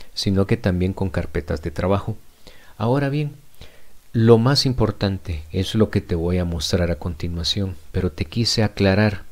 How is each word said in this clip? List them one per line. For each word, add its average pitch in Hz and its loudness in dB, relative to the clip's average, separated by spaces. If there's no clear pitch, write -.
sino 98 2
que 113 2
también 92 0
con 95 -2
carpetas 82 -4
de 85 -6
trabajo. 95 -2
Ahora 131 0
bien, 147 -2
lo 113 8
más 135 4
importante 101 -2
es 95 -2
lo 107 4
que 98 2
te - -4
voy 87 0
a 90 0
mostrar 85 0
a 85 -4
continuación, 87 -4
pero 92 0
te - -4
quise 117 0
aclarar 101 2